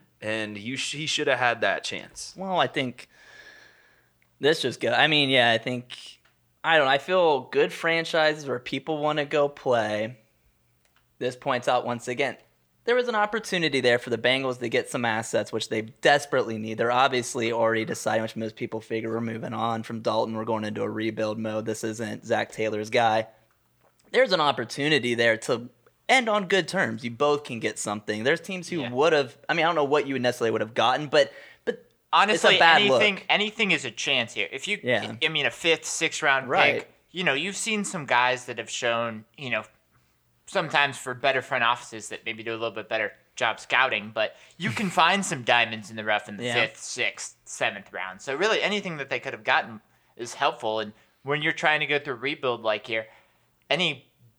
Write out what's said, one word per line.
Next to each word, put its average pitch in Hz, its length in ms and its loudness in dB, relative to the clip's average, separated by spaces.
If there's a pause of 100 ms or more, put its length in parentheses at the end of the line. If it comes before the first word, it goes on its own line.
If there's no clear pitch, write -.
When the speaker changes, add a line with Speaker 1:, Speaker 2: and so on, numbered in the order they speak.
(200)
Speaker 1:
And 107 380 -6
you 113 180 -8
sh-, 131 220 -6
he 156 80 -8
should 147 220 -2
have 127 120 2
had 117 220 0
that 95 240 0
chance. - 500 -12
Speaker 2:
Well, 185 240 -2
I 135 80 4
think 131 400 -6 (1300)
this 156 200 2
just 123 200 -4
go, 117 100 0
I 123 160 4
mean, 147 220 4
yeah, 120 220 6
I 113 60 4
think, 123 380 -6 (680)
I 160 140 4
don't 147 80 6
know. 135 60 4
I 139 60 4
feel 165 440 2 (100)
good 165 220 2
franchises 160 720 0
where 123 140 -4
people 135 400 -4
wanna 151 260 0
go 143 220 2
play. 113 720 0 (1000)
This 123 160 -4
points 123 320 -2
out 123 180 2
once 120 220 -4
again, 123 300 -2 (480)
there 240 100 2
was 247 120 2
an 226 80 -2
opportunity 196 680 0
there 120 180 6
for - 100 -8
the 117 80 0
Bengals 127 420 0
to 120 100 -4
get 123 200 0
some 127 160 -4
assets, 110 460 -2
which 110 180 -4
they 110 120 -2
desperately 127 760 2
need. 110 200 -6
They're 117 140 2
obviously 123 600 2
already 113 340 2
deciding, 110 360 -2
which 110 140 -6
most 110 200 -6
people 113 260 -8
figure 113 280 -6
we're 113 120 -2
moving 117 320 -6
on 113 300 -2
from 113 180 -8
Dalton. 113 340 0
We're 110 100 -4
going 110 180 -2
into 107 200 -4
a 107 60 -2
rebuild 110 500 -4
mode. 110 260 -4
This 110 180 -6
isn't 110 420 -8
Zach 107 260 -2
Taylor's 107 380 -4
guy. 113 380 2 (840)
There's 233 200 4
an 180 100 2
opportunity 139 720 0
there 117 220 6
to 120 320 -4 (380)
end 254 220 4
on 208 180 2
good 180 220 2
terms. 120 340 -2
You 120 80 -4
both 143 320 2
can 120 160 -8
get 107 180 -4
something. 107 460 -4
There's 156 160 4
teams 180 300 -10
who 170 120 -4
Speaker 3:
Yeah. 120 100 -6
Speaker 2:
would 143 200 4
have, 139 260 2 (120)
I 156 40 2
mean, 170 120 2
I - 20 4
don't 175 80 2
know 151 80 2
what 143 240 2
you 135 100 -4
necessarily 123 340 0
would 110 100 0
have 110 120 -6
gotten, 131 340 2
but 139 260 4 (800)
Speaker 3:
Honestly, 196 420 6
Speaker 2:
It's - 20 4
a - 20 6
bad 165 220 8
Speaker 3:
anything, 208 340 4
Speaker 2:
look. - 140 -14
Speaker 3:
anything 208 420 2
is 143 140 0
a 117 60 -8
chance 127 420 -2
here. 104 180 -4
If 135 160 -10
you, 196 140 -2
Speaker 2:
Yeah. 113 400 0
Speaker 3:
I 156 60 2
mean, 151 180 -2
a 120 60 0
fifth, 160 340 0
sixth - 380 -4
round 135 260 2
Speaker 2:
Right. 147 300 2
Speaker 3:
pick, - 120 -16 (200)
you 185 120 -6
know, 151 100 2
you've 175 240 -4
seen 214 260 -4
some 175 220 -8
guys 123 400 2
that 120 140 -10
have 110 100 -8
shown, 117 560 -2 (120)
you 139 120 -10
know, 110 140 -2 (800)
sometimes 147 520 0
for 127 160 -6
better 131 280 0
front 123 220 0
offices 117 460 -2
that - 160 -10
maybe 113 180 -8
do 117 80 -6
a - 40 -4
little 113 160 -4
bit 104 160 -12
better 110 240 -2 (240)
job 113 240 -2
scouting, 117 540 0
but 110 220 -2 (220)
you 190 120 -4
can 214 200 -4
Speaker 2:
<laughs> 175 120 2
Speaker 3:
find 190 240 4
some 143 180 -6
diamonds 113 460 0
in 113 60 -14
the 107 80 -8
rough 107 260 0
in 104 80 -12
the 120 80 -8
Speaker 2:
Yeah. 120 80 -4
Speaker 3:
fifth, 113 280 0
sixth, - 540 -6 (100)
seventh 101 460 -6
round. 92 300 -10
So 139 140 -8
really 185 260 0
anything 190 360 -4
that 135 120 -8
they 127 100 -4
could 113 140 -10
have 110 100 -14
gotten 123 380 0 (340)
is 120 200 -10
helpful. 113 440 -2
And 107 140 -6 (300)
when 143 180 -4
you're 156 100 0
trying 151 300 2
to 151 40 -4
go 143 140 0
through 143 160 -8
rebuild 123 460 -2
like 107 260 -2
here, 113 200 -4 (600)
any, 151 400 -2 (300)